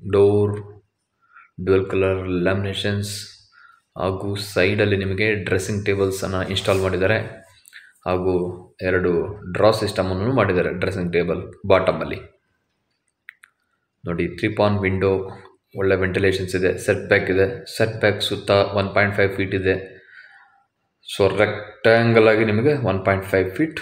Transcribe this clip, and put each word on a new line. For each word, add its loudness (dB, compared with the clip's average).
ಡೋರ್, 4
ಡ್ಯುಯಲ್ 2
ಕಲರ್ 0
ಲ್ಯಾಮಿನೇಷನ್ಸ್ -2
ಹಾಗೂ -4
ಸೈಡಲ್ಲಿ 2
ನಿಮಗೆ 0
ಡ್ರೆಸ್ಸಿಂಗ್ -2
ಟೇಬಲ್ಸನ್ನು -2
ಇನ್‌ಸ್ಟಾಲ್ 0
ಮಾಡಿದ್ದಾರೆ 0
ಹಾಗೂ 0
ಎರಡು 0
ಡ್ರಾ 4
ಸಿಸ್ಟಮನ್ನು -2
ಮಾಡಿದ್ದಾರೆ 2
ಡ್ರೆಸ್ಸಿಂಗ್ -4
ಟೇಬಲ್ -4
ಬಾಟಮಲ್ಲಿ. 2
ನೋಡಿ, -4
ತ್ರೀ -2
ಪಾನ್ 2
ವಿಂಡೋ, 0
ಒಳ್ಳೆ 2
ವೆಂಟಿಲೇಷನ್ಸ್ 0
ಇದೆ, 0
ಸೆಟ್ -2
ಬ್ಯಾಕ್ 2
ಇದೆ, -2
ಸೆಟ್ -2
ಬ್ಯಾಕ್ 0
ಸುತ್ತ -6
ಒನ್ 2
ಪಾಯಿಂಟ್ 2
ಫೈವ್ 0
ಫೀಟ್ -4
ಇದೆ. 0
So 2
ರೆಕ್ಟ್ಯಾಂಗಲ್ 4
ಆಗಿ 4
ನಿಮಗೆ 2
ಒನ್ -2
ಪಾಯಿಂಟ್ 0
ಫೈವ್ 0
ಫೀಟ್ -4